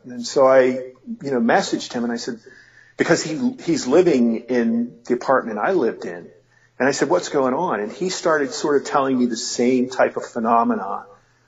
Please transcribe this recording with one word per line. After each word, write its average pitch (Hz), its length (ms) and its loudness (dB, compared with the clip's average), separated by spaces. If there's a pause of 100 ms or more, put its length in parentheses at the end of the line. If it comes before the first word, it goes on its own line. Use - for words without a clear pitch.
And 123 200 -12
so 135 220 4
I, 131 140 8
you 127 680 -2
know, 120 100 0
messaged 156 500 0
him 120 140 -4
and 120 80 -4
I - 20 -6
said, 120 240 -8 (560)
because - 280 2
he, 135 300 -4 (100)
he's 139 220 -2
living 127 600 4
in 120 600 -2
the 123 100 0
apartment 120 440 0
I 143 120 0
lived 139 340 -2
in. 87 240 -12 (480)
And 127 100 0
I 139 40 2
said, 139 180 -2
"What's 180 180 0
going 131 260 0
on?" 143 280 -2
And 110 100 -6
he 180 180 -6
started 151 440 0
sort 143 280 0
of 131 60 -10
telling 135 320 0
me 123 60 2
the 113 100 -2
same 123 540 0
type - 260 0
of 123 100 -8
phenomena 113 800 0 (420)